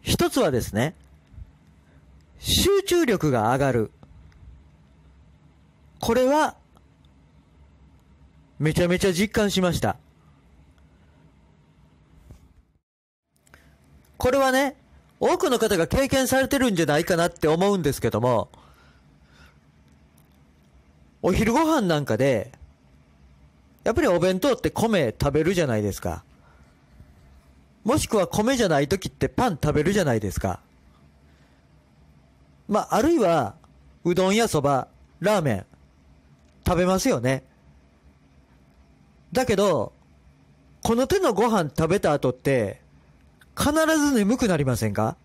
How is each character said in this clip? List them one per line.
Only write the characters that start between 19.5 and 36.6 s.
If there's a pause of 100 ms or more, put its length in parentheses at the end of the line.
お
昼
ご
飯
な
ん
か
で、 (1300)
や
っ
ぱ
り
お
弁
当
っ
て
米
食
べ
る
じ
ゃ
な
い
で
す
か。 (1600)
も
し
く
は
米
じ
ゃ
な
い
時
っ
て
パ
ン
食
べ
る
じ
ゃ
な
い
で
す
か。 (2000)
ま
あ、
あ
る
い
は、 (480)
う
ど
ん
や
そ
ば、 (320)
ラ
ー
メ
ン、 (1040)